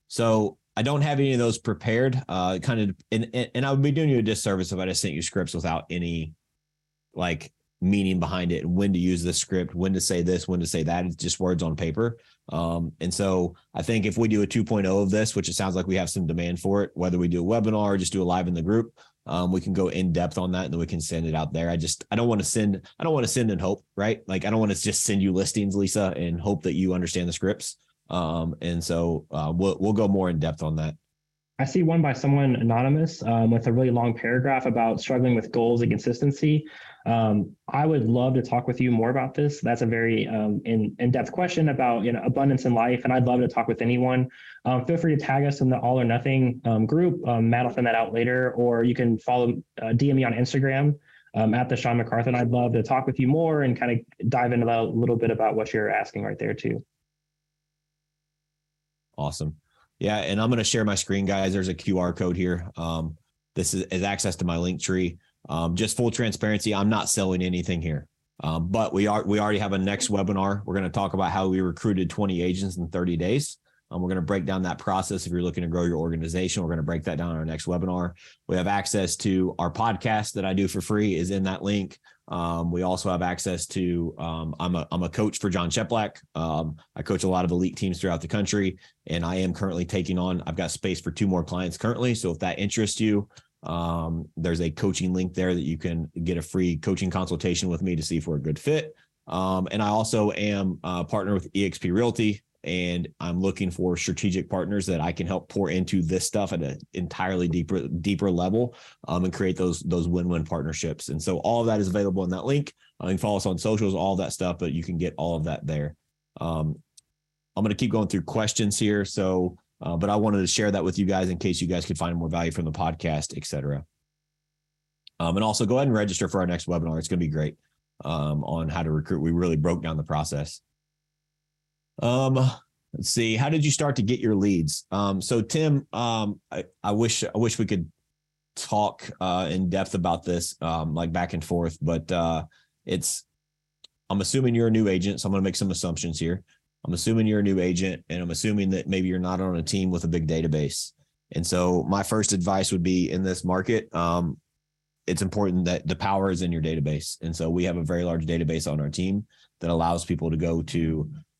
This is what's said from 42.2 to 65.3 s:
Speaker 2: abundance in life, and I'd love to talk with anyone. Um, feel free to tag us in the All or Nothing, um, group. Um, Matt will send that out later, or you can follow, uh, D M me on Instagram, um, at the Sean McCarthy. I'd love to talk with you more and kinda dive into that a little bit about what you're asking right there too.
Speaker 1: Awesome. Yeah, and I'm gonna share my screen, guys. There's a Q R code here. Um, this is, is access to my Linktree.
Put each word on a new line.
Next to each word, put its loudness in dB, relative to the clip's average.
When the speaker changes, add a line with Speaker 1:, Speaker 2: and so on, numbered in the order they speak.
Speaker 2:
abundance 2
in 4
life, 2
and 2
I'd 4
love 4
to 4
talk -2
with 0
anyone. 2
Um, 0
feel 2
free 2
to 0
tag 2
us 0
in 4
the 4
All 2
or 2
Nothing, 2
um, 4
group. 2
Um, 4
Matt 4
will -2
send 2
that 4
out 2
later, 2
or 4
you 4
can 2
follow, 2
uh, -4
D 4
M 6
me 4
on 2
Instagram, 2
um, 4
at 2
the 0
Sean 2
McCarthy. 0
I'd 2
love 2
to 2
talk 0
with -2
you 4
more 4
and 2
kinda 0
dive 2
into 4
that 4
a 2
little 2
bit 2
about 2
what -2
you're 0
asking -4
right -6
there -2
too. -4
Speaker 1:
Awesome. -4
Yeah, 0
and 0
I'm 2
gonna 2
share 2
my 2
screen, 0
guys. 2
There's 0
a -2
Q -2
R 0
code 0
here. -2
Um, -4
this -2
is, -2
is -4
access -2
to -4
my 0
Linktree. -2